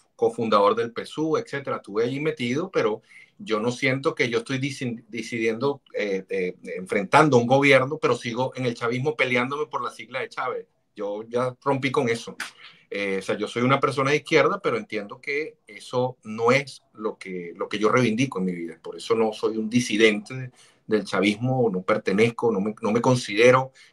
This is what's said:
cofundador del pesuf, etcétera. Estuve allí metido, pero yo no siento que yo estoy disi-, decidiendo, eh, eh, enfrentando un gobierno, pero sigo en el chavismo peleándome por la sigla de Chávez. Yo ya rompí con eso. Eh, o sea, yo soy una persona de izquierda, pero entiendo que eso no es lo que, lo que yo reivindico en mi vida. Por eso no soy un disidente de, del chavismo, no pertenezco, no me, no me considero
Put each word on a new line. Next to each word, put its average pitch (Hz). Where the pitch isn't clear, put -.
cofundador 107
del 117
pesuf, 151
etcétera. 135
Estuve 104
allí 135
metido, 151
pero 110
yo 107
no 117
siento 135
que 127
yo 117
estoy 131
disi-, 127
decidiendo, 113
eh, 98
eh, 92
enfrentando 107
un 120
gobierno, 139
pero 127
sigo 120
en 127
el 117
chavismo 127
peleándome 135
por 131
la 113
sigla 120
de 113
Chávez. 123
Yo 104
ya 123
rompí 135
con 131
eso. 113
Eh, 98
o -
sea, 101
yo 101
soy 117
una 131
persona 135
de 147
izquierda, 160
pero 139
entiendo 107
que 151
eso 123
no 113
es 139
lo 107
que, 90
lo 98
que 104
yo 107
reivindico 120
en 92
mi 90
vida. 85
Por -
eso -
no 110
soy 110
un 110
disidente 110
de, 127
del 104
chavismo, 110
no 92
pertenezco, 110
no 101
me, 104
no 104
me 117
considero 123